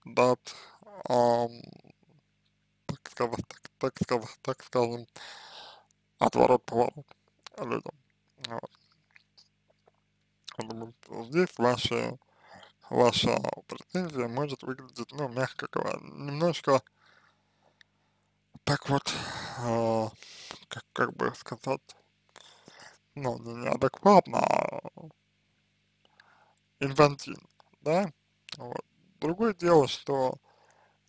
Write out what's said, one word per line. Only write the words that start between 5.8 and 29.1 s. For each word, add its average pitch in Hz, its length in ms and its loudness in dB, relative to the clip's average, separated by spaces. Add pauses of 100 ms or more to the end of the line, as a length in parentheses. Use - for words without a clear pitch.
отворот-поворот 123 880 2 (520)
людям. 117 360 -6 (540)
Вот. 117 220 -10 (1900)
Я 151 100 -4
думаю, 113 260 -12 (100)
что 117 200 -12
здесь 165 340 -2
ваши, 120 600 0 (720)
ваша 120 500 4 (280)
претензия 156 600 -6
может 135 340 -4
выглядеть, 127 500 -12
ну, 139 160 -6
мягко 123 440 -6
говоря, - 300 -2
немножко 143 800 0 (1800)
так - 240 0
вот, 139 240 0 (460)
а, 113 520 0 (580)
как, - 240 -14
как 123 240 -2
бы 127 200 -2
сказать, - 460 -8 (1300)
ну, 127 240 -6
не 117 160 -14
неадекватно, 135 840 4
а - 420 2 (2000)
инфантильно, 139 640 2 (340)
да? 170 300 0 (480)
Вот. 123 260 -10 (360)